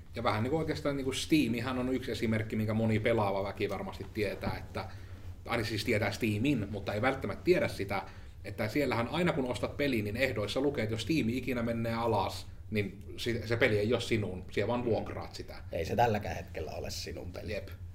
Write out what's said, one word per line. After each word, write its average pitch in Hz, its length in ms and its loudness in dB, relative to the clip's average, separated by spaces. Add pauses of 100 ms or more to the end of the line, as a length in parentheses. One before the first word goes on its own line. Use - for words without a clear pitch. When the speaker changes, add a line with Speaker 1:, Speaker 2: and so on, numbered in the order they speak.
(160)
Speaker 1:
Ja 117 80 -4
vähän 107 200 2
niin 127 80 0
kuin 160 80 2
oikeastaan 147 380 -2
niin 131 80 -4
kuin 131 100 0
Steamihan 127 640 2
on 127 160 0
yksi 123 160 -2
esimerkki, 110 440 0
minkä 110 180 2
moni 110 260 4
pelaava 104 440 4
väki 98 260 -2
varmasti 98 440 -6
tietää, 98 440 -2
että, - 280 -6 (600)
aina 120 180 0
siis 107 220 0
tietää 107 260 4
Steamin, 110 600 2
mutta 101 220 -4
ei 107 80 0
välttämättä 131 420 0
tiedä 160 240 6
sitä, 98 360 -2 (400)
että 104 240 -2
siellähän 120 400 2
aina 160 260 2
kun 135 120 0
ostat 123 320 -2
pelin, 131 280 2
niin 104 120 -2
ehdoissa 123 440 0
lukee, 135 220 2
että 107 100 0
jos 107 80 -2
Steam - 280 2
ikinä 120 340 0
menee 117 300 0
alas, 113 540 0 (240)
niin 101 320 0 (140)
si-, 113 300 -2
se 113 100 2
peli 110 220 6
ei 107 140 4
ole 113 80 2
sinun, 92 500 0
siellä 104 200 2
vaan 123 80 0
Speaker 2:
Mm. 123 60 -4
Speaker 1:
vuokraat 95 500 -2
sitä. - 200 -10 (160)
Speaker 2:
Ei 82 140 -2
se 107 100 0
tälläkään 104 400 4
hetkellä 85 360 -8
ole 82 200 -6
sinun - 420 -8
peli. 98 200 -6
Speaker 1:
Jep. 98 140 -6 (280)